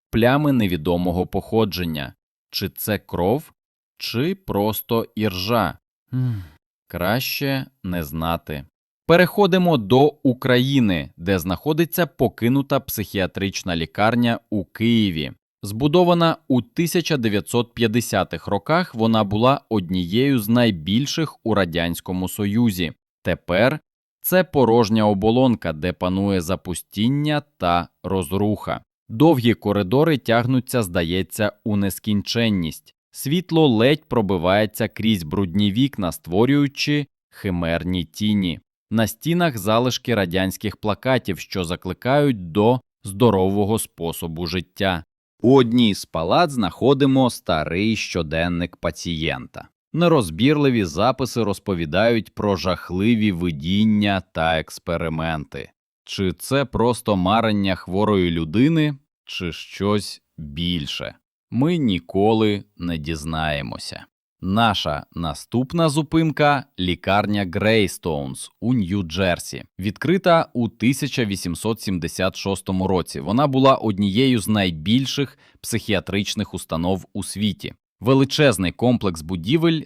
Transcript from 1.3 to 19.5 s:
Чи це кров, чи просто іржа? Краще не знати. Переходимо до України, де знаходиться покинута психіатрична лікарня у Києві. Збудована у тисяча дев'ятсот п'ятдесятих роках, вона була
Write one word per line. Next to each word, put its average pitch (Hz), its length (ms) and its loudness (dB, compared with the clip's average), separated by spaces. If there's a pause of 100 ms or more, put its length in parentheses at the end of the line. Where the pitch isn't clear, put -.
Чи 98 200 -6
це - 280 -4
кров, 95 540 -2 (460)
чи 156 380 -4
просто 107 800 -2
іржа? 98 640 -2 (1080)
Краще 131 800 -4 (180)
не 90 200 -4
знати. 80 640 -6 (420)
Переходимо 175 680 4
до 120 280 4 (180)
України, 123 920 2
де 92 220 0
знаходиться 151 680 -2
покинута 135 720 0
психіатрична 95 960 -4
лікарня 113 640 0 (100)
у 101 160 -4
Києві. 104 640 0 (320)
Збудована 165 720 2 (100)
у 127 140 2
тисяча 170 560 -2
дев'ятсот 110 560 -2
п'ятдесятих 110 760 -2
роках, 151 480 -2
вона 110 280 2
була 113 460 2